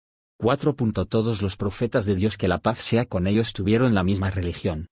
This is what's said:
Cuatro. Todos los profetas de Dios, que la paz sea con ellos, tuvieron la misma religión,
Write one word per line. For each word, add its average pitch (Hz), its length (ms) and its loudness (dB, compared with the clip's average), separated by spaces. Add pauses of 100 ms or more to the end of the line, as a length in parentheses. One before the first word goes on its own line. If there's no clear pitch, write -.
(380)
Cuatro. 139 380 2 (320)
Todos 110 360 0
los 95 120 -2
profetas 104 520 -2
de 104 80 2
Dios, 104 200 0
que 101 120 -2
la 87 100 2
paz 110 220 -2
sea 120 260 0
con 92 220 -2
ellos, 110 260 2
tuvieron 113 400 2
la 98 100 2
misma 95 280 0
religión, 87 600 -4